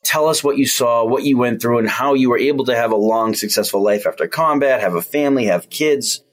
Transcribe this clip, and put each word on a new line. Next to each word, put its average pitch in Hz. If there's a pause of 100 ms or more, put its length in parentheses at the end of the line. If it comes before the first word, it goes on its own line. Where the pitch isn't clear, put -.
Tell 156
us 156
what 139
you 139
saw, 117
what 117
you 135
went 120
through, 120
and 110
how 139
you 131
were 120
able 139
to 127
have 113
a 110
long, 110
successful 101
life 104
after 80
combat, 143
have 92
a 85
family, 139
have 87
kids 143